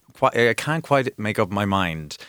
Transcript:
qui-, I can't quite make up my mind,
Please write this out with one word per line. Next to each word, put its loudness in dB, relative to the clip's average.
qui-, 2
I 2
can't -4
quite 0
make -4
up 0
my 0
mind, -2